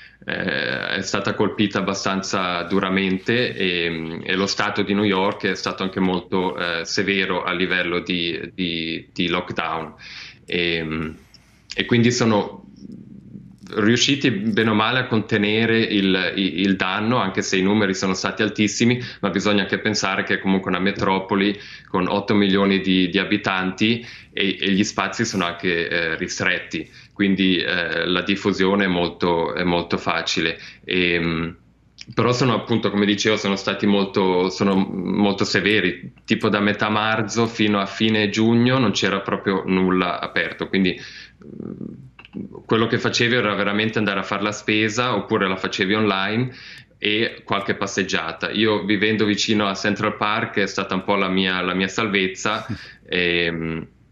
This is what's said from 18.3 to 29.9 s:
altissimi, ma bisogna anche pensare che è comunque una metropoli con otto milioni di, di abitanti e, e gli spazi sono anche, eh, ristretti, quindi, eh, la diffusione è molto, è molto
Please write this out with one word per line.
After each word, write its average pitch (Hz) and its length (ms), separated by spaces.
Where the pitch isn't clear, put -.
altissimi, 110 580
ma 101 100
bisogna 98 320
anche 92 160
pensare 101 460
che 104 100
è 90 40
comunque 95 320
una 90 100
metropoli 98 760
con 92 200
otto 101 260
milioni 98 460
di, 92 280
di 90 100
abitanti 101 840
e, 98 280
e 92 100
gli 98 140
spazi 101 400
sono 98 200
anche, 85 440
eh, 82 280
ristretti, 87 720
quindi, 95 460
eh, 82 480
la 90 160
diffusione 98 600
è 95 40
molto, 87 680
è 87 100
molto 87 340